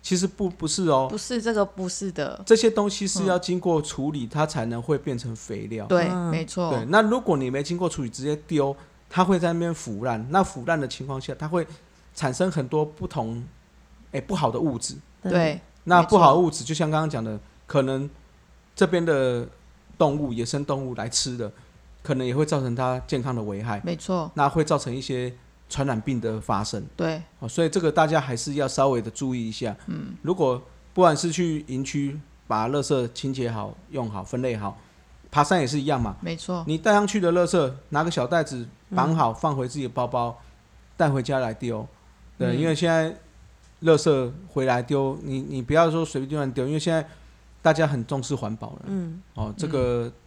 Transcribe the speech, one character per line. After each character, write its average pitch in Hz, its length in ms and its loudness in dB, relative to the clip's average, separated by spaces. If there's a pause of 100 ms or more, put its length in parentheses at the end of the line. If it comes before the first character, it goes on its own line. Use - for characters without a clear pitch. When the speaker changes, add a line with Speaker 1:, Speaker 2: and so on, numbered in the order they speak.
Speaker 1:
其 - 160 -2
实 180 100 0
不， 190 220 -4
不 175 180 -6
是 170 220 0
哦。 135 200 4
Speaker 2:
不 214 80 -6
是， 233 240 -4
这 233 120 -2
个 208 120 2
不 190 240 -6
是 190 220 -6
的。 147 340 -6
Speaker 1:
这 226 120 8
些 226 120 4
东 208 220 2
西 196 160 -4
是 190 200 0
要 180 120 4
经 180 220 -2
过 170 220 2
处 143 280 -4
理， 143 140 -4
Speaker 2:
嗯。 113 60 -10
Speaker 1:
它 156 160 0
才 147 180 -4
能 117 160 -4
会 143 160 -2
变 135 220 -4
成 117 180 -8
肥 107 300 -10
料。 107 200 -8
Speaker 2:
对， 175 220 4
Speaker 3:
嗯。 180 220 -2
Speaker 2:
没 160 160 -2
错。 175 240 -4
Speaker 1:
对， 117 160 -2
那 196 160 6
如 226 180 2
果 175 160 2
你 131 140 -2
没 139 120 -2
经 170 140 -4
过 175 100 -2
处 156 160 -4
理， 120 60 -4
直 127 140 -10
接 147 120 -2 (140)
丢， 139 260 0 (340)
它 185 140 2
会 185 160 4
在 170 140 0
那 170 80 -2
边 170 120 -2
腐 113 320 -6
烂。 117 260 -2
那 185 120 4
腐 135 240 -4
烂 135 140 0
的 131 80 -4
情 - 180 -10
况 135 140 -6
下， 143 180 -10
它 156 80 -8
会 165 180 0 (520)
产 131 180 -2
生 180 160 2
很 139 160 -2
多 151 180 0
不 151 220 -10
同， 117 380 -6 (680)
哎， 135 100 -4
不 - 140 -6
好 151 160 2
的 120 80 -4
物 143 180 0
质。 127 200 -8 (260)
Speaker 3:
对。 185 80 -4
Speaker 2:
对， 170 300 2 (240)
Speaker 1:
那 175 180 6
不 190 160 6
好 147 160 10
的 170 60 6
物 170 100 4
质， - 120 -8
Speaker 2:
没 - 20 -10
错。 - 20 -10
Speaker 1:
就 156 80 -2
像 156 160 0
刚 156 100 2
刚 160 80 -2
讲 135 140 -4
的， 110 160 -6 (300)
可 143 140 4
能 135 280 -2 (640)
这 147 100 4
边 170 200 2
的 131 420 2 (500)
动 147 220 4
物， 139 140 -2
野 117 120 -2
生 143 200 -4
动 139 200 -2
物 123 120 -8
来 113 120 -6
吃 123 280 -2
的， 110 160 -6 (500)
可 143 120 -2
能 127 120 -2
也 123 80 -2
会 151 100 2
造 151 140 -2
成 127 160 -2
它 127 320 -2
健 135 160 -2
康 131 100 -4
的 117 80 -2
危 104 220 -6
害。 110 220 -4
Speaker 2:
没 170 100 -4
错。 165 400 -4
Speaker 1:
那 143 140 2
会 156 160 2
造 151 120 2
成 135 160 -4
一 131 80 -6
些 123 320 -4 (360)
传 139 180 -2
染 117 140 0
病 123 200 -2
的 110 200 -4
发 107 240 -2
生。 107 200 -6 (120)
Speaker 2:
对。 165 260 -2 (160)
Speaker 1:
哦， 113 100 -8
所 170 160 0
以 160 40 2
这 170 120 0
个 160 100 2
大 156 160 6
家 156 140 2
还 131 160 -4
是 139 180 -6
要 139 140 0
稍 135 200 4
微 120 140 2
的 110 80 -6
注 131 240 -4
意 117 140 -4
一 - 20 -6
下。 107 260 -6 (100)
Speaker 2:
嗯。 - 360 -8
Speaker 1:
如 170 120 0
果 135 280 2 (320)
不 - 60 2
管 - 160 8
是 170 160 -2
去 160 340 -2
营 131 180 -4
区 143 340 -4 (280)
把 110 220 0
垃 143 120 0
圾 131 320 0
清 135 220 -6
洁 123 160 -2
好、 107 260 -8 (140)
用 127 180 -4
好、 101 140 -8
分 123 180 -6
类 123 160 -2
好， 101 220 -6 (520)
爬 147 120 6
山 175 180 4
也 135 60 2
是 143 140 -2
一 135 60 -4
样 139 140 0
嘛。 104 200 -4
Speaker 2:
没 170 160 -6
错。 175 320 -6
Speaker 1:
你 160 100 0
带 208 140 4
上 208 140 6
去 208 120 0
的 170 140 4
垃 175 120 4
圾， 156 280 2 (160)
拿 151 160 2
个 170 60 0
小 127 160 0
袋 165 180 2
子 123 220 -8 (280)
绑 160 220 2
好， 123 160 4
Speaker 3:
嗯。 - 20 -4
Speaker 1:
放 147 220 0
回 127 100 -2
自 123 120 -8
己 139 60 -4
的 120 40 -4
包 123 180 -2
包， 120 320 -4 (580)
带 160 140 4
回 135 120 0
家 135 180 0
来 117 120 -2
丢。 113 340 -6 (520)
对， 120 100 0
Speaker 2:
嗯。 120 120 0
Speaker 1:
因 165 80 2
为 156 60 2
现 165 140 0
在 165 220 2 (720)
垃 160 140 8
圾 139 360 2 (160)
回 131 180 -2
来 123 160 2
丢， 135 400 0
你， 135 180 -4
你 139 220 -6
不 117 100 -4
要 160 180 6
说 165 140 0
随 135 220 -4
便 147 100 -6
乱 139 160 -2
丢， 127 140 -2
因 147 80 -2
为 156 40 0
现 165 140 0
在 160 120 0 (580)
大 160 100 6
家 156 140 4
很 135 180 -2
重 135 180 -4
视 139 120 -4
环 110 200 -6
保 110 160 -10
了。 - 140 -16
Speaker 3:
嗯。 180 380 -8 (120)
Speaker 1:
哦， 107 220 -6
这 151 120 -4
个 123 360 0
Speaker 2:
嗯。 120 80 -8 (140)